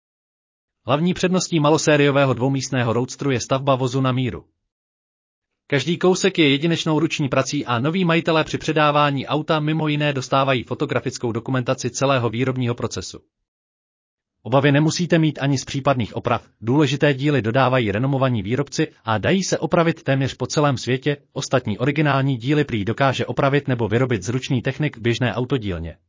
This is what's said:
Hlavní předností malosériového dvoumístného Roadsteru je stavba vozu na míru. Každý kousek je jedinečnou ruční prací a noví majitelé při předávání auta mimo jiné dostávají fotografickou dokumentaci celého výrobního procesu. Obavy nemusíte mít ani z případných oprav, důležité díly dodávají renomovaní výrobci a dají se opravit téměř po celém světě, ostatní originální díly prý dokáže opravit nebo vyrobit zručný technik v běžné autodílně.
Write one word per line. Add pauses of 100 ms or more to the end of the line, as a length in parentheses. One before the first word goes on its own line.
(880)
Hlavní
předností
malosériového
dvoumístného
Roadsteru
je
stavba
vozu
na
míru. (1200)
Každý
kousek
je
jedinečnou
ruční
prací
a
noví
majitelé
při
předávání
auta
mimo
jiné
dostávají
fotografickou
dokumentaci
celého
výrobního
procesu. (1200)
Obavy
nemusíte
mít
ani
z
případných
oprav, (120)
důležité
díly
dodávají
renomovaní
výrobci (160)
a
dají
se
opravit
téměř
po
celém
světě, (160)
ostatní
originální
díly
prý
dokáže
opravit
nebo
vyrobit
zručný
technik
v
běžné
autodílně. (120)